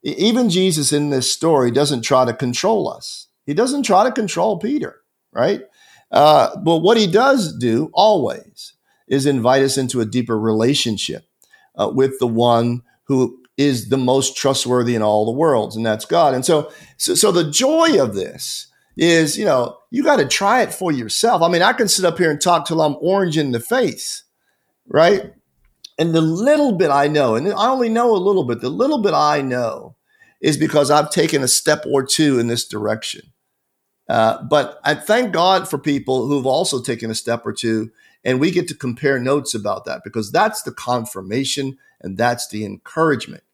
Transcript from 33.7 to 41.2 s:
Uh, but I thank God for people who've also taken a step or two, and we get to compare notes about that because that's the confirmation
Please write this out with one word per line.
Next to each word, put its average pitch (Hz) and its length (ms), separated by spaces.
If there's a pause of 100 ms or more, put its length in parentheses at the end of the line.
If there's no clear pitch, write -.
Uh, 113 360
but 139 400
I 151 120
thank 220 380
God 180 340
for 147 100
people 131 500
who've 139 180
also 135 360
taken 117 300
a 110 40
step 113 300
or 107 80
two, 110 380 (320)
and 127 160
we 160 100
get 175 200
to 143 60
compare 135 440
notes 135 340
about 101 320
that 69 180
because 110 280
that's 214 300
the 135 100
confirmation 123 1080 (240)